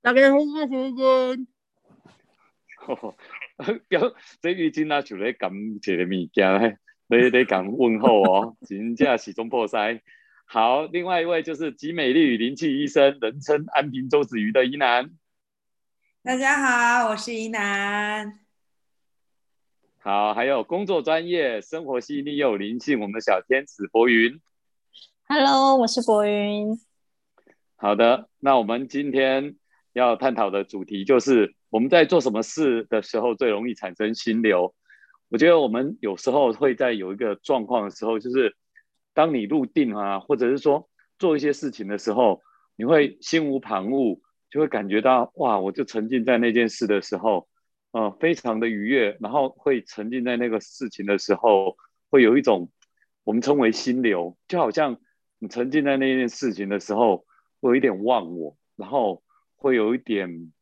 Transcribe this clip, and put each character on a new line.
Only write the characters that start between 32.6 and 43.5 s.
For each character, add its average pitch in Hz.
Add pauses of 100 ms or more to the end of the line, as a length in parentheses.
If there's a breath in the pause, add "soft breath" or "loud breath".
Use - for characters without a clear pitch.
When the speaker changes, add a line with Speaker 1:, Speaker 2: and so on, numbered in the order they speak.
Speaker 2:
的 110
时 110
候 117
最 123
容 110
易 107
产 92
生 107
心 113
流。 92 (540 soft breath)
我 113
觉 139
得 170
我 135
们 131
有 101
时 127
候 135
会 131
在 123
有 95
一 101
个 107
状 127
况 110
的 98
时 -
候， 113
就 113
是 123 (580 soft breath)
当 156
你 117
入 135
定 123
啊， 101
或 139
者 120
是 143
说 147 (260)
做 165
一 -
些 147
事 139
情 104
的 101
时 107
候， 107 (320)
你 110
会 147
心 160
无 135